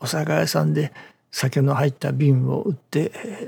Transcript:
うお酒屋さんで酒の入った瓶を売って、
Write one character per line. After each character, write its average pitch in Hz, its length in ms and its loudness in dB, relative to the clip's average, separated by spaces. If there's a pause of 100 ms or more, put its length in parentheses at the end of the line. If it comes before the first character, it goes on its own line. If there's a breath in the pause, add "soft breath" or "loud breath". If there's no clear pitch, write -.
う - 40 -8
お - 20 -4
酒 156 260 -2
屋 160 140 2
さ 156 180 0
ん 151 100 2
で 151 180 -2 (380 loud breath)
酒 135 320 0
の 139 120 2
入 139 140 2
っ 131 40 -2
た 139 200 -4
瓶 131 360 4
を 135 140 -2
売 190 100 -2
っ - 20 -2
て、 - 380 -2 (360)